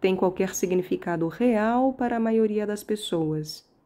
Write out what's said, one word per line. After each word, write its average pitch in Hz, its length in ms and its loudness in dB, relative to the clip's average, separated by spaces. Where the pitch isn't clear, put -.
têm 185 160 2
qualquer 190 380 0
significado 180 720 0
real 240 640 2
para 240 240 -2
a 233 40 0
maioria 220 460 2
das 208 160 -4
pessoas. 156 840 -4